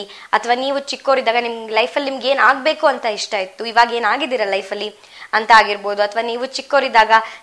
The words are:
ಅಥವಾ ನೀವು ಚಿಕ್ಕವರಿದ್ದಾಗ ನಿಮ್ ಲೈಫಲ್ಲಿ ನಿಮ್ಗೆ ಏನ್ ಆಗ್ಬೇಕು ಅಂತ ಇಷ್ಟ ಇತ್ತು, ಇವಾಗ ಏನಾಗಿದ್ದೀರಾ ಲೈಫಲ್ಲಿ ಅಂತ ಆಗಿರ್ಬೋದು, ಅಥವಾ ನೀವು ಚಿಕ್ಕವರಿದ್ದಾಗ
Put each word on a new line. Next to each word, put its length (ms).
ಅಥವಾ 220
ನೀವು 240
ಚಿಕ್ಕವರಿದ್ದಾಗ 600
ನಿಮ್ 300
ಲೈಫಲ್ಲಿ 400
ನಿಮ್ಗೆ 180
ಏನ್ 100
ಆಗ್ಬೇಕು 480
ಅಂತ 200
ಇಷ್ಟ 280
ಇತ್ತು, 320
ಇವಾಗ 260
ಏನಾಗಿದ್ದೀರಾ 520
ಲೈಫಲ್ಲಿ 440
ಅಂತ 220
ಆಗಿರ್ಬೋದು, 480
ಅಥವಾ 200
ನೀವು 240
ಚಿಕ್ಕವರಿದ್ದಾಗ 640